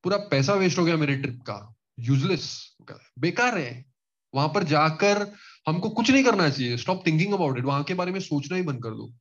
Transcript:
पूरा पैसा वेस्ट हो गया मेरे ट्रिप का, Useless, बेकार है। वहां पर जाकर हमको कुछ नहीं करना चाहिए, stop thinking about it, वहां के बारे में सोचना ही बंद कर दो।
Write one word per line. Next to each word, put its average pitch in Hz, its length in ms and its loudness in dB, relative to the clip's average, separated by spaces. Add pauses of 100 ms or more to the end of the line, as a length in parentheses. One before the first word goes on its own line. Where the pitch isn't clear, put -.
पूरा 190 140 0
पैसा 143 360 2
वेस्ट 190 240 2
हो 175 80 2
गया 165 120 2
मेरे 143 200 0
ट्रिप 127 240 -6
का, 104 340 -12 (240)
Useless, 139 760 -2 (440)
बेकार 226 380 0
है। 123 280 -8 (500)
वहां 143 140 2
पर 190 140 0
जाकर 165 720 2 (340)
हमको 180 220 0
कुछ 233 220 0
नहीं 262 120 6
करना 202 260 4
चाहिए, 123 280 -2
stop 180 180 -2
thinking 180 400 0
about 156 220 0
it, 120 60 -4
वहां 139 200 0
के 185 100 -6
बारे 180 180 -2
में 190 80 -4
सोचना 147 380 -4
ही 185 60 -2
बंद 135 200 -4
कर 113 60 -8
दो। 110 320 -12